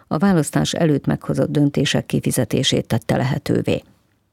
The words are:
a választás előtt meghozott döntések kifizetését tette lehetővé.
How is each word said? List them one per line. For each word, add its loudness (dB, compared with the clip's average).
a -2
választás 2
előtt 0
meghozott -2
döntések 2
kifizetését 0
tette 0
lehetővé. -2